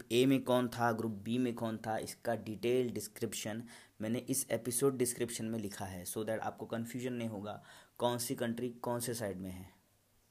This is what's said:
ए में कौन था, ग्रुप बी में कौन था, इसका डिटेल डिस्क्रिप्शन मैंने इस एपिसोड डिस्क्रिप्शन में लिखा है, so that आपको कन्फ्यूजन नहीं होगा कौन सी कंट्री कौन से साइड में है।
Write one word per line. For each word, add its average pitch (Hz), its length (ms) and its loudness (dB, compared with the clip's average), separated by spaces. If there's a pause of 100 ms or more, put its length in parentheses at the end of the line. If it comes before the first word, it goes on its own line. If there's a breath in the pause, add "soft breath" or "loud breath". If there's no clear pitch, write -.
(120)
ए 127 140 8
में 135 180 6
कौन 123 240 4
था, 117 240 2
ग्रुप 110 200 0
बी 107 260 -2
में 123 180 2
कौन 113 220 -2
था, 110 200 -2
इसका 117 380 -2
डिटेल 110 540 0
डिस्क्रिप्शन 107 760 -4 (380 loud breath)
मैंने 113 180 0
इस 123 320 0
एपिसोड 127 460 4
डिस्क्रिप्शन 120 480 0
में 113 140 -2
लिखा 101 260 -4
है, 92 200 -6
so - 120 -4
that 110 220 0
आपको 107 260 -4
कन्फ्यूजन 120 480 -4
नहीं 117 160 -2
होगा 104 340 -6 (340 loud breath)
कौन 120 200 4
सी 120 180 -2
कंट्री 117 340 0
कौन 120 300 -2
से 120 140 -2
साइड 104 240 -2
में 92 140 -6
है। 92 220 -12 (580)